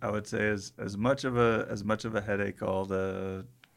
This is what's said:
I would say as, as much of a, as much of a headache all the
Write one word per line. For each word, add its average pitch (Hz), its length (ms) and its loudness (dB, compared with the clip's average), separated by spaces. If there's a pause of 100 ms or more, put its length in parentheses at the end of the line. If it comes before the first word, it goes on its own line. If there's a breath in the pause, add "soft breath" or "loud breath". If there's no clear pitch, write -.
I 107 80 -2
would 104 160 -2
say 107 220 2
as, 101 280 -2
as 98 180 -6
much 131 280 2
of 131 140 0
a, 117 320 4
as 104 140 -4
much 107 220 0
of 110 80 -4
a 104 80 0
headache 101 400 -2
all 95 240 0
the 95 600 -2 (320)